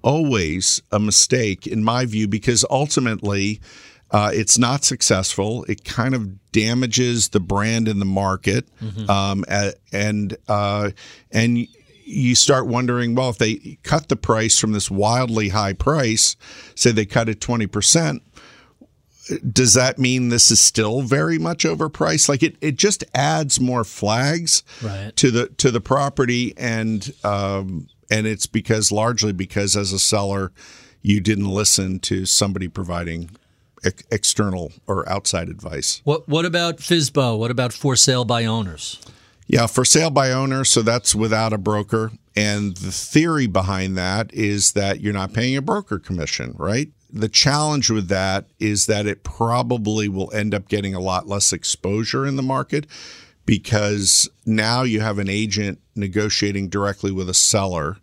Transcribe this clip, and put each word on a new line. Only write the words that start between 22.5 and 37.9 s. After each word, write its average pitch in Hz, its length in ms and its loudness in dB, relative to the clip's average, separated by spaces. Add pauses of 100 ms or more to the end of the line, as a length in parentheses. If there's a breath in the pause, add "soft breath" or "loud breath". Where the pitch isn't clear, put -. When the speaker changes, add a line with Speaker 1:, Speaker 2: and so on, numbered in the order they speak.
Speaker 1:
it 147 160 -2
just - 380 0
adds 147 480 0
more 123 240 0
flags 143 800 0 (200 loud breath)
Speaker 2:
Right. 101 320 -8
Speaker 1:
to 127 160 4
the, 120 160 2 (100)
to 135 140 4
the 113 80 0
property, 131 800 0
and, 110 520 -2 (140)
um, 98 640 -4 (220)
and 107 180 0
it's 107 180 -4
because, 107 460 0
largely 110 400 0
because 95 460 -2
as 98 160 -2
a 95 60 -4
seller, 98 520 0 (500 loud breath)
you 101 200 4
didn't 101 280 0
listen 95 500 0
to 95 260 -4
somebody 95 420 0
providing 85 600 -8 (560)
ex-, - 260 -2
external 95 640 -2 (140)
or 95 200 -2
outside 92 420 -2
advice. 78 540 -8
Speaker 2:
What, 151 240 -2
what 160 180 0
about 170 320 -2
fsbo? 135 600 2
What 117 140 -2
about 123 200 -2
for 135 240 0